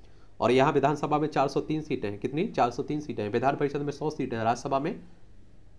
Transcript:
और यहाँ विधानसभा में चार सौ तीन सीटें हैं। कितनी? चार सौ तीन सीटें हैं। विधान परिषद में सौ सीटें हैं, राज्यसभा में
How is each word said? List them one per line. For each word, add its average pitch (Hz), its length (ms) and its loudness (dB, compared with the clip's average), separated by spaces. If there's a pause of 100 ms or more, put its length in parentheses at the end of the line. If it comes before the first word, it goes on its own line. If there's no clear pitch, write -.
(400)
और 110 100 4
यहाँ 135 220 6
विधानसभा 143 460 2
में 147 100 0
चार 143 200 2
सौ 143 120 0
तीन 156 220 -2
सीटें - 280 -4
हैं। 101 80 -8
कितनी? 143 300 -2
चार 123 220 2
सौ 120 120 -4
तीन 147 180 -4
सीटें 117 240 -6
हैं। 104 60 -2
विधान 127 260 2
परिषद 143 240 -2
में 143 120 -2
सौ 147 180 -4
सीटें 131 260 -4
हैं, 113 80 -2
राज्यसभा 123 340 0
में 143 220 -4 (800)